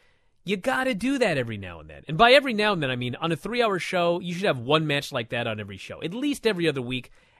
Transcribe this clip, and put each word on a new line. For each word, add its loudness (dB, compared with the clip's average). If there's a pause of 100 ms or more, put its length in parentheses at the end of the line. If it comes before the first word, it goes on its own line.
(440)
You -2
gotta 0
do 0
that 2
every -4
now -10
and -18
then. -18
And -2
by 8
every 6
now 2
and -2
then, 0
I -2
mean -2
on -2
a -2
three-hour 0
show, 0
you -6
should -4
have 2
one 4
match -2
like -4
that -2
on -4
every -10
show. -14
At -4
least -2
every 2
other 0
week. -6 (280)